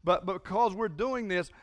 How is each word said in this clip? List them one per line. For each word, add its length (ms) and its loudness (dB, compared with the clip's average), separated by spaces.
But, 220 2
but 180 -4
because 300 2
we're 160 -2
doing 380 -4
this, 240 -2